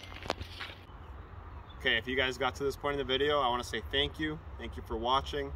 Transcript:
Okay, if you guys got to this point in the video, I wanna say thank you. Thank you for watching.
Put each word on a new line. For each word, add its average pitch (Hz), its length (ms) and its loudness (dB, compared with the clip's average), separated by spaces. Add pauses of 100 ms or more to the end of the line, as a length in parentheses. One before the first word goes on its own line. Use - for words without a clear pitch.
(1800)
Okay, 123 200 4
if 110 100 -4
you 131 80 0
guys 131 220 2
got 127 160 2
to 143 100 -2
this 135 100 2
point 143 200 0
in 143 40 0
the 135 60 0
video, 143 340 6
I 131 100 6
wanna 120 140 2
say 113 200 -4 (100)
thank 143 260 2
you. 156 200 0 (200)
Thank 117 200 -8
you - 100 -6
for 117 80 -2
watching. 139 600 2